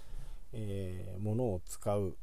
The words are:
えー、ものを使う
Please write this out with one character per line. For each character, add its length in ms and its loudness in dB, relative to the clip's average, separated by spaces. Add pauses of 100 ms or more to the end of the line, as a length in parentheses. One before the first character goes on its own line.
(540)
え 640 -2
ー、 40 -2
も 140 2
の 100 4
を 200 2
使 320 2
う 260 2